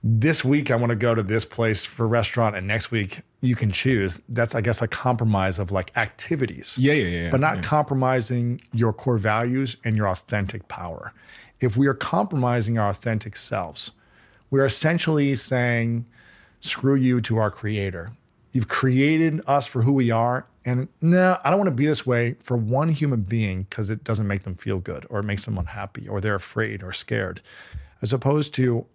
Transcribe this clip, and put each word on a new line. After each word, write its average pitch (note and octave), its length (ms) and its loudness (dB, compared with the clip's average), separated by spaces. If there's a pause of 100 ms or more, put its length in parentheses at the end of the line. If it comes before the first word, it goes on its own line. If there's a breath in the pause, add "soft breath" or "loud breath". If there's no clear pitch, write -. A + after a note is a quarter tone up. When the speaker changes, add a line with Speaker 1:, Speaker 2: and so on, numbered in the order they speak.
Speaker 1:
this A2+ 420 2
week C#3 260 2
I A#2+ 60 4
wanna A#2+ 200 2
go A#2 180 2
to A2+ 80 0
this G#2+ 220 0
place A2 400 0
for - 200 -4
a - 20 2
restaurant A2 500 2
and F#2 100 -4
next G#2+ 240 -2
week G#2 300 -4 (200)
you B2 160 2
can G#2+ 140 0
choose," G2 480 0 (100)
that's, A#2 260 0
I A#2+ 80 0
guess, A2+ 200 0
a A2+ 60 -2
compromise G#2+ 720 0
of, F#2 120 -4
like, F#2 260 -2
activities. A#2+ 840 -4
Speaker 2:
Yeah, C#3 160 4
yeah, A2+ 140 2 (160)
yeah, E2+ 60 -2
Speaker 1:
But B2 100 2
not D3+ 160 0
Speaker 2:
yeah. F2 60 -6
Speaker 1:
compromising B2+ 1000 0 (120)
your A2+ 200 2
core A#2+ 260 0
values A#2+ 680 0
and A2 120 0
your G#2 120 2
authentic F#2+ 600 -4
power. - 440 -12 (480 loud breath)
If A2+ 160 0
we C#3 100 4
are C3+ 80 2
compromising B2 840 0
our G#2 100 2
authentic G#2+ 480 -4
selves, - 560 -6 (580 soft breath)
we C3+ 100 4
are C3+ 60 6
essentially D#3 720 0
saying, A#2 680 0 (560 soft breath)
"Screw - 340 0
you" B2+ 280 4
to A2+ 160 0
our G#2+ 120 2
creator. G2 640 -6 (400)
You've B2 160 0
created D3+ 800 2
us C#3 200 2
for A#2+ 160 -2
who C3+ 100 4
we B2+ 180 4
are. A#2+ 360 0 (200)
And B2+ 220 -2 (120)
no, F3+ 440 4
I C3+ 60 2
don't F#3+ 80 4
wanna G3 140 2
be C3 140 2
this D3+ 200 0
way A#2+ 360 0
for B2 140 -2
one B2 320 0
human C#3+ 340 0
being G2 480 -2
'cause G#2 200 -4
it A2 140 -4
doesn't G#2+ 220 0
make G2 180 -2
them F#2 100 -6
feel G2+ 260 -4
good F2+ 300 -10
or G2+ 100 -2
it G#2 40 -4
makes G2+ 200 -4
them G#2+ 140 -4
unhappy G2 500 -8
or G2+ 140 -4
they're G#2 120 2
afraid G#2 480 -4
or F#2 100 -12
scared. G2 480 -4 (600 loud breath)
As A2+ 120 -2
opposed C#3+ 420 0
to A#2+ 400 0